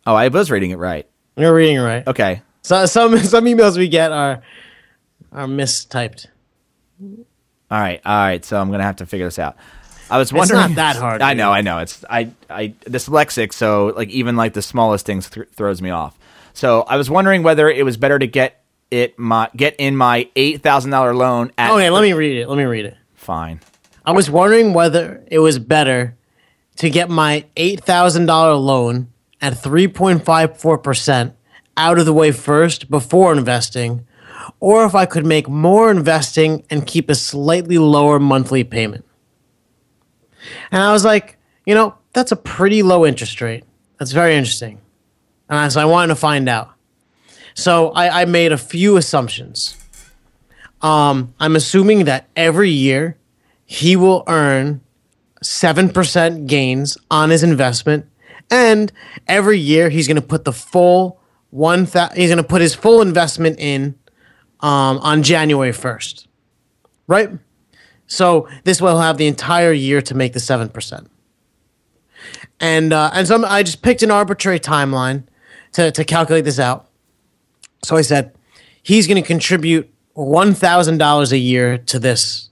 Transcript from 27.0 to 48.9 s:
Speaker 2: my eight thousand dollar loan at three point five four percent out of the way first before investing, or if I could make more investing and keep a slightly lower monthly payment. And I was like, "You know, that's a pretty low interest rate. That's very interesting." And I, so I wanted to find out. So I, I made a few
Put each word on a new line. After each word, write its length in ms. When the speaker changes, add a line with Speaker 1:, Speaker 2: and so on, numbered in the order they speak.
Speaker 2:
my 360
eight 260
thousand 440
dollar 280
loan 540
at 180
three 300
point 360
five 360
four 180
percent 540
out 220
of 80
the 60
way 180
first 580
before 440
investing, 760
or 240
if 100
I 120
could 200
make 220
more 420
investing 800
and 160
keep 240
a 60
slightly 600
lower 420
monthly 420
payment. 420
And 120
I 100
was 120
like, 320
"You 80
know, 200
that's 180
a 60
pretty 480
low 200
interest 360
rate. 240
That's 140
very 240
interesting." 440
And 100
I, 100
so 120
I 40
wanted 240
to 80
find 320
out. 220
So 340
I, 320
I 20
made 260
a 80
few 380